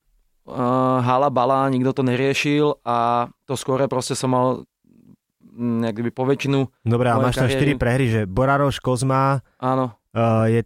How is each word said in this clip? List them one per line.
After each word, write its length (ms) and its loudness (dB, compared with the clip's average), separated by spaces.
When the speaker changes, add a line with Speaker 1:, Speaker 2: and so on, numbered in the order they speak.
Speaker 1:
hala 280 2
bala, 400 2
nikto 240 0
to 120 -2
neriešil 800 0
a 440 0
to 80 -8
skóre 320 -2
proste 280 -2
som 200 -2
mal, 320 0
mm, 480 -4
jak 80 -4
kdyby 160 -4
po 120 -4
väčšinu 440 0
Speaker 2:
Dobre, 240 2
a 80 2
Speaker 1:
mojej 80 2
Speaker 2:
máš 120 0
tam 120 0
štyri 240 2
Speaker 1:
kariéry. 80 -2
Speaker 2:
prehry, 280 0
že 160 0
Boraroš, 560 0
Kozma, 600 0
Speaker 1:
Áno. 360 -2
Speaker 2:
eh, 480 2
je 60 -2